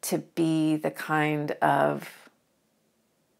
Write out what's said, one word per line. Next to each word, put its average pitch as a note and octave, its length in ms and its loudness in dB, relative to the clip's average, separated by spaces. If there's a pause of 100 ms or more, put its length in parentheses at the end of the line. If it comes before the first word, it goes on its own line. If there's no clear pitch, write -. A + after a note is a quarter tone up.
to - 160 -2
be D#3 580 0
the D#3 160 -2
kind D3+ 580 -2 (100)
of D3 720 0 (1080)